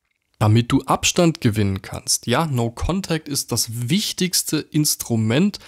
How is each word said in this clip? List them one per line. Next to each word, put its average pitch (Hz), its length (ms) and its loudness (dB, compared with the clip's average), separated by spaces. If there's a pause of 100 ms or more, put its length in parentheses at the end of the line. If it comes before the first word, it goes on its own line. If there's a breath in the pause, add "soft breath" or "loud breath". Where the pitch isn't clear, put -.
(380)
damit 113 340 4
du 139 100 4
Abstand 160 600 0
gewinnen 101 400 0
kannst. - 440 -6
Ja, 135 200 2
No 120 240 -2
Contact 165 580 -4
ist 143 240 -6
das 120 380 -4
wichtigste 180 680 -2
Instrument 147 1080 0